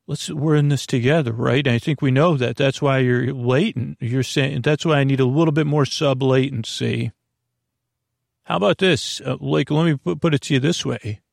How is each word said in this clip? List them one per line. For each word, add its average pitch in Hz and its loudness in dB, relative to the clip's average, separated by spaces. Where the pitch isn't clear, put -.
let's, - -8
we're 151 0
in 147 4
this 143 0
together, 131 0
right? 123 0
I 117 2
think 147 -4
we 135 2
know 147 4
that. 123 -2
That's 139 0
why 135 2
you're 123 0
latent. 131 -2
You're 131 -2
saying, 139 -2
that's 151 0
why 151 2
I 139 2
need 135 2
a 135 4
little 151 2
bit 156 0
more 147 2
sub 135 -2
latency. 127 -2
How 170 -2
about 185 0
this? - 0
Uh, 135 -6
like, 147 -2
let 151 2
me 160 2
put, 160 -4
put 165 0
it 139 0
to - -2
you 131 2
this 151 -2
way. 113 -6